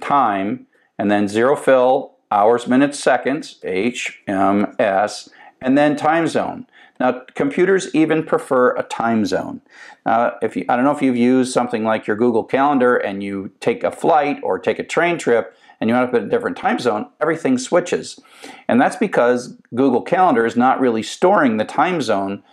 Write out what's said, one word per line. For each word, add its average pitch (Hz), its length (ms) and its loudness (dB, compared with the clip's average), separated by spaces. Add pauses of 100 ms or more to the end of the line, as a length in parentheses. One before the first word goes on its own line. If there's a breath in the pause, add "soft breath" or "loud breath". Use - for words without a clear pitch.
time, 117 680 -2 (320)
and 101 120 -2
then 104 180 2
zero 117 280 2
fill, 131 560 2 (180)
hours, 110 360 2
minutes, 139 320 2
seconds, 135 680 -2
H 98 640 -4
M 98 500 0
S, 104 500 0 (320 loud breath)
and 127 160 0
then 147 200 2
time 156 320 0
zone." 92 380 -4 (340 soft breath)
Now, 127 220 -2 (120)
computers 180 580 0
even 156 300 2
prefer 135 540 2
a - 80 -4
time 113 420 -2
zone. - 340 -6 (460 loud breath)
Uh, 117 240 2 (100)
if 110 160 -4
you, - 120 -4
I 127 80 2
don't 123 80 0
know 143 80 4
if 139 100 -6
you've 131 140 2
used 127 360 2
something 120 300 -2
like 110 240 -2
your 107 80 -2
Google 110 300 2
Calendar 127 520 2
and 98 240 -4
you 98 380 -8
take - 240 -2
a 87 80 -2
flight 147 540 0
or 92 160 -4
take - 180 -2
a - 60 -8
train 170 340 -2
trip - 380 -2 (240 soft breath)
and 107 100 0
you 120 60 2
want 127 100 2
to 123 100 0
put 107 80 -2
a - 60 -10
different 110 260 -2
time 202 220 -2
zone, 110 300 -2 (120)
everything 151 380 0
switches. - 600 -4 (480 loud breath)
And 117 120 4
that's 165 140 2
because 123 640 0 (160)
Google 135 280 2
Calendar 170 440 2
is 117 100 -6
not 123 220 4
really 117 240 0
storing 165 540 2
the 107 80 -2
time 170 360 -2
zone 101 520 -4